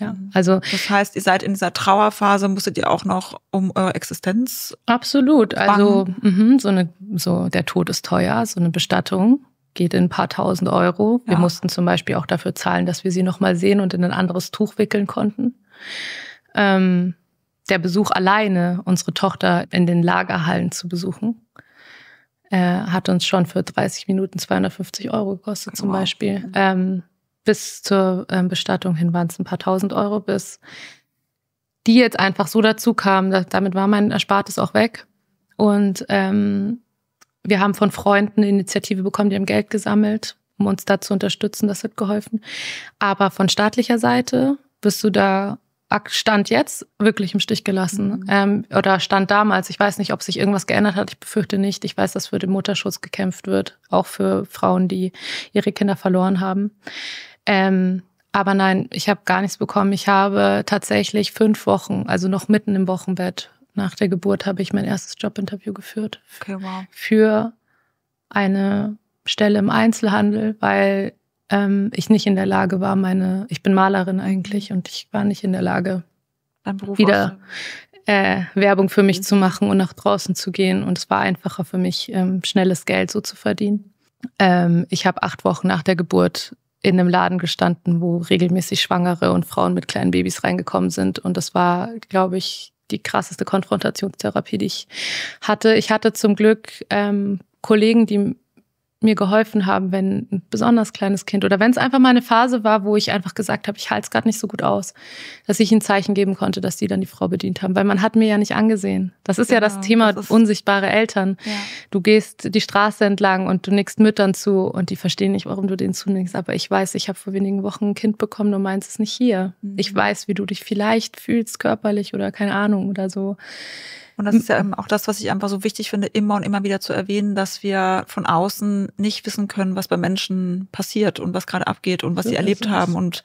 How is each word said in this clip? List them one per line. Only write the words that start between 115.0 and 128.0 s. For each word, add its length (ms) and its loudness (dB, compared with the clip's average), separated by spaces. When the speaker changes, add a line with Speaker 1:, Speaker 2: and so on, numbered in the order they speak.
Speaker 1:
nicht, 140 -4
warum 200 -4
du 120 -2
denen 160 -2
zunickst. 420 -4
Aber 180 -4
ich 160 -6
weiß, 240 0
ich 140 -6
habe 100 -6
vor 140 -10
wenigen 300 -2
Wochen 280 -2
ein 40 0
Kind 240 -2
bekommen, 340 -2
du 60 -2
meinst 320 -2
es 80 -16
nicht 140 -4
hier. 500 0
Speaker 2:
Mhm. 160 -10
Speaker 1:
Ich 160 -4
weiß, 340 -2
wie 60 0
du 100 -4
dich 180 -8
vielleicht 560 -2
fühlst, 400 -4
körperlich 540 -2
oder 200 -4
keine 220 -2
Ahnung 360 0
oder 180 -4
so. 300 -6
Speaker 2:
Und 100 -4
das 80 2
ist 160 4
ja 100 2
eben 140 -2
auch 120 -8
das, 220 -2
was 120 -2
ich 100 -4
einfach 180 -2
so 160 -4
wichtig 240 -4
finde, 180 -2
immer 280 0
und 80 0
immer 200 -2
wieder 160 -2
zu 140 -8
erwähnen, 420 -2
dass 280 -4
wir 440 0